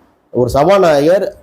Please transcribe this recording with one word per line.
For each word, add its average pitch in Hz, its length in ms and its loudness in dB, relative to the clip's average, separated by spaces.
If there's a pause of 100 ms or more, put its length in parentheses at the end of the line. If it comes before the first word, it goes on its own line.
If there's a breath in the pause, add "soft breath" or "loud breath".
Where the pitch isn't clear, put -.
(300)
ஒரு 120 200 -2
சபாநாயகர் 170 920 0